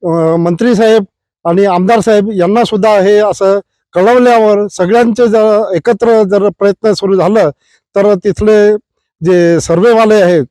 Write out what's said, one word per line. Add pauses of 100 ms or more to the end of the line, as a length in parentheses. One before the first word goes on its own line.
अ,
मंत्री
साहेब (420)
आणि
आमदार
साहेब
यांना
सुद्धा
हे
असं (340)
कळवल्यावर
सगळ्यांचे
जर
एकत्र
जर (100)
प्रयत्न
सुरू
झालं (460)
तर
तिथले (480)
जे
सर्व्हेवाले
आहेत